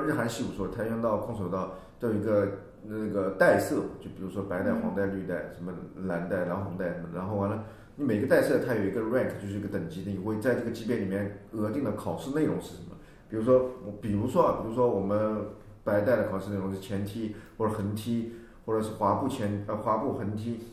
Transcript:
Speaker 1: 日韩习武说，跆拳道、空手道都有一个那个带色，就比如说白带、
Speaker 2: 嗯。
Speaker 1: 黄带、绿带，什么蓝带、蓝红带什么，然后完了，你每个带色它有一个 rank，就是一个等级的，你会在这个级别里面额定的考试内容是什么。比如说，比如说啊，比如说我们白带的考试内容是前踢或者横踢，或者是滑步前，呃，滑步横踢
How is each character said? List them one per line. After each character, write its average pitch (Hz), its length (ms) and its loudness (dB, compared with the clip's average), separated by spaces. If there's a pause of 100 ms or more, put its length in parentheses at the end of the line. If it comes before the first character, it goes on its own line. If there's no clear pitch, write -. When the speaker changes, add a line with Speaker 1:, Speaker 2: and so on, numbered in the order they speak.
Speaker 1:
日 139 60 2
韩 120 140 0
习 117 160 -4
武 95 140 -4
说， 95 100 -2
跆 104 200 -2
拳 113 140 -2
道、 107 160 2
空 107 200 -4
手 92 100 -2
道 92 280 -2 (240)
都 120 100 0
有 107 60 2
一 98 60 2
个 101 280 4 (340)
那 107 260 -4
个 95 220 0
带 - 280 6
色， - 160 0 (260)
就 92 140 -10
比 95 60 -12
如 92 80 -6
说 98 140 -4
白 92 200 -2
带、 101 80 2
Speaker 2:
嗯。 - 100 0
Speaker 1:
黄 90 140 -2
带、 98 100 2
绿 95 200 -2
带， 85 280 -4
什 85 100 -12
么 90 80 -6 (340)
蓝 87 220 -2
带、 90 180 0
蓝 92 180 -2
红 87 140 -6
带 87 160 -2
什 85 80 -6
么， 82 120 -8
然 92 140 -4
后 104 80 -2
完 98 140 2
了， 110 140 -4 (320)
你 143 80 -4
每 110 160 4
个 131 80 2
带 156 140 8
色 127 240 4
它 120 80 2
有 104 100 2
一 95 80 2
个 117 100 0
rank， 110 400 0
就 101 60 -8
是 101 100 -4
一 95 40 -4
个 104 60 -4
等 87 200 -4
级 92 160 -8
的， 101 80 -4
你 92 60 -2
会 107 220 -2
在 123 160 4
这 - 60 0
个 113 100 -2
级 - 140 -6
别 117 120 2
里 101 80 -2
面 98 340 -2 (120)
额 107 180 0
定 143 140 -2
的 107 100 0
考 85 240 -4
试 - 140 -6
内 151 140 2
容 - 160 2
是 - 80 -10
什 - 200 -14
么。 - 60 -14 (340)
比 110 60 -6
如 110 80 0
说， 127 280 8 (300)
比 104 100 -2
如 104 160 2
说 170 180 4
啊， - 160 4
比 113 80 -4
如 110 60 -4
说 123 140 6
我 101 120 2
们 107 360 2 (460)
白 104 180 4
带 123 140 6
的 101 140 2
考 95 100 -2
试 101 100 -8
内 104 60 -2
容 98 180 -2
是 95 60 -4
前 101 260 -4
踢 107 300 -4 (220)
或 110 100 2
者 107 60 2
横 104 200 -2
踢， 113 380 -2 (340)
或 110 80 0
者 110 80 4
是 - 120 -4
滑 101 220 4
步 98 120 0
前， 101 400 0
呃， 110 80 -2
滑 110 220 2
步 - 160 0
横 104 220 -2
踢 113 240 -4 (140)